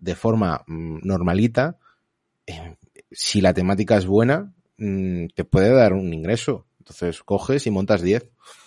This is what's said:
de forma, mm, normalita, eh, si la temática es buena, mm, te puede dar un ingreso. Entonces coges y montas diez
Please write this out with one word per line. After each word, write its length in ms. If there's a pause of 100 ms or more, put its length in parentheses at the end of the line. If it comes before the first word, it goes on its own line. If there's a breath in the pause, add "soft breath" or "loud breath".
de 140
forma, 520
mm, 360
normalita, 760 (680)
eh, 300 (340)
si 300
la 120
temática 460
es 80
buena, 460 (260)
mm, 560
te 100
puede 280
dar 200
un 220
ingreso. 520 (120)
Entonces 440
coges 440
y 40
montas 320
diez 260 (380 soft breath)